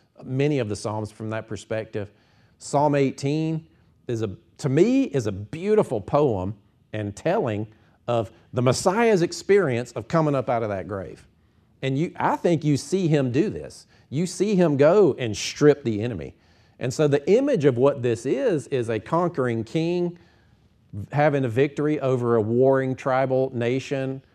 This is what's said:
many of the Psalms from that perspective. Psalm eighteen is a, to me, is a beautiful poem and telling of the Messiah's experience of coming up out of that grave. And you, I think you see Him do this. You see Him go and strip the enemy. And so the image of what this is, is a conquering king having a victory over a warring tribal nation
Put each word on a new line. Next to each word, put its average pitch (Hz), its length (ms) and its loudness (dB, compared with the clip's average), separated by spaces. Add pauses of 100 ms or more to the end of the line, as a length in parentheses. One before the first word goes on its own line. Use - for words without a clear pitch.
(220)
many 139 380 -2
of 110 80 -4
the 104 80 -4
Psalms 107 340 -8
from 110 200 -12
that 110 180 -8
perspective. 107 640 -8 (460)
Psalm 143 360 0
eighteen 151 720 -2 (400)
is 117 160 -6
a, 101 140 -6 (220)
to 151 100 -4
me, 220 360 2
is 131 220 -4
a 107 60 -2
beautiful 156 680 -2
poem 110 540 0 (380)
and 104 240 -6
telling 127 500 -2 (400)
of 117 240 -2 (220)
the 123 100 -2
Messiah's 190 600 2
experience 165 680 0
of 113 140 -10
coming 151 300 2
up 127 120 -2
out 117 140 0
of 113 60 -2
that 95 180 -6
grave. 95 400 -10 (560)
And 135 160 -2
you, 170 180 -2
I 196 200 0
think 175 260 0
you 147 140 2
see 180 320 -2
Him 139 240 2
do 170 180 2
this. 76 360 -12 (240)
You 151 160 -2
see 202 280 0
Him 170 220 4
go 160 420 6
and 110 180 -4
strip - 460 4
the 107 200 -2
enemy. 92 320 -6 (440)
And 127 160 -4
so 151 140 4
the 139 200 2
image 240 360 4
of 135 120 4
what 135 260 2
this 120 240 -2
is, 196 420 -2
is 120 200 -2
a 110 120 -2
conquering 135 640 -2
king 175 540 -2 (920)
having 143 360 2
a - 20 -4
victory 147 520 0
over 120 360 0
a 113 60 4
warring 131 520 2
tribal 131 600 0
nation 131 680 -4 (120)